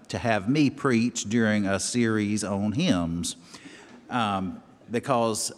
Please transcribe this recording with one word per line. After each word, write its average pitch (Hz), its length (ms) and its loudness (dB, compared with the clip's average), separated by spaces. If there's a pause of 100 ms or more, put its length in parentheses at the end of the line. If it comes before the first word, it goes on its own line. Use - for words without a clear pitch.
to 107 120 -4
have 104 300 0
me 143 220 4
preach 120 540 0
during 107 420 2
a 98 140 0
series 107 640 0
on 101 260 0
hymns. 87 640 0 (760)
Um, 98 540 -2 (280)
because 117 680 0